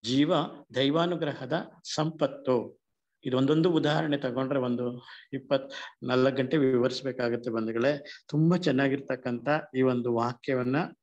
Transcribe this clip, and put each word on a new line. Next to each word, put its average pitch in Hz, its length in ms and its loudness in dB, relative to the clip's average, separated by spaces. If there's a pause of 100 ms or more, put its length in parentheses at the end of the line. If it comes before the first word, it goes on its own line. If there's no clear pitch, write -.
ಜೀವ 143 260 2 (420)
ದೈವಾನುಗ್ರಹದ 151 960 -2 (220)
ಸಂಪತ್ತು. 135 840 -2 (460)
ಇದೊಂದೊಂದು 147 460 2
ಉದಾಹರಣೆ 156 460 0
ತಗೊಂಡ್ರೆ 135 420 -2
ಒಂದು 123 460 -4 (280)
ಇಪ್ಪತ್ನಾಲ್ಕು 131 1040 0
ಗಂಟೆ 135 200 0
ವಿವರಿಸ್ಬೇಕಾಗತ್ತೆ 123 920 0
ಬಂಧುಗಳೇ. 117 560 0 (240)
ತುಂಬಾ 160 280 4
ಚೆನ್ನಾಗಿರ್ತಕ್ಕಂಥ 135 920 -2 (280)
ಈ 131 60 2
ಒಂದು 123 320 2
ವಾಕ್ಯವನ್ನ 123 600 -2 (280)